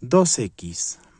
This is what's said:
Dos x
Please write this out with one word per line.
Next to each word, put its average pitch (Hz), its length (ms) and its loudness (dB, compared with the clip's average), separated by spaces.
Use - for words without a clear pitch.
Dos 175 360 4
x - 580 -8